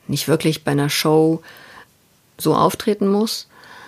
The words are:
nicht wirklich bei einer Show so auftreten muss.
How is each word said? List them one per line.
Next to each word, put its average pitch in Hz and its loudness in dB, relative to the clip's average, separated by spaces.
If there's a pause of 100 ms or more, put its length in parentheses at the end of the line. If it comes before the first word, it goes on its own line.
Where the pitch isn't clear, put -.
nicht 139 -4
wirklich 156 0
bei - -4
einer 143 0
Show 160 2 (960)
so 156 0
auftreten 196 0
muss. 208 -2 (400)